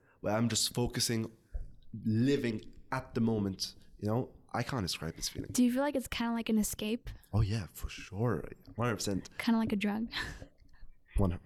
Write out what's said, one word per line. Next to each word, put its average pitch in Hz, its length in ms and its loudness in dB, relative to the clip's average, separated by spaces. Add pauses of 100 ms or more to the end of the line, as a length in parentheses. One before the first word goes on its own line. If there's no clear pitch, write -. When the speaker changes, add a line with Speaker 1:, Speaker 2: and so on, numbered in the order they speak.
(220)
Speaker 1:
where 101 120 2
I'm 117 140 4
just - 260 2
focusing, 117 560 0 (720)
living 117 600 2 (260)
at 131 240 -4
the 123 60 2
moment. 104 540 2 (260)
You 104 80 0
know, 113 200 2 (240)
I 117 120 -2
can't 127 180 -2
describe 82 320 -4
this - 140 -6
feeling. - 240 -6
Speaker 2:
Do 247 100 4
you 247 100 6
feel 262 100 0
like 285 120 0
it's 262 140 -2
kinda 233 240 -2
like 226 160 -2
an 220 100 4
escape? 214 500 -2 (240)
Speaker 1:
Oh 101 100 4
yeah, 104 300 0
for - 160 -6
sure. 101 560 -2 (300)
One 117 140 0
hundred 107 80 0
percent. - 420 -2
Speaker 2:
Kinda 226 220 2
like 220 120 0
a 214 40 2
drug. 214 320 -2 (540)
<laughs> - 560 -12
Speaker 1:
One, 90 280 4